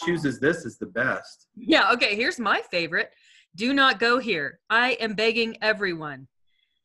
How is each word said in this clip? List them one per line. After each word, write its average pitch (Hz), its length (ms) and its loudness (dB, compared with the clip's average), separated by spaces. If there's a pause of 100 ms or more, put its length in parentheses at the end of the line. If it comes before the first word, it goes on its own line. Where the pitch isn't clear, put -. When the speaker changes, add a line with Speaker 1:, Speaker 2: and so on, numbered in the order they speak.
Speaker 1:
chooses 151 340 0
this 170 280 0
as 110 120 -12
the - 80 -8
best. - 600 -6 (100)
Speaker 2:
Yeah, 226 360 2
okay, 240 220 0
here's 262 240 -2
my 240 220 0 (100)
favorite. 170 400 -4 (460)
"Do 240 160 0
not 269 260 4
go 240 200 4
here. 180 500 -4
I 240 220 2 (100)
am 220 140 -4
begging 226 480 0
everyone. 165 680 -4 (560)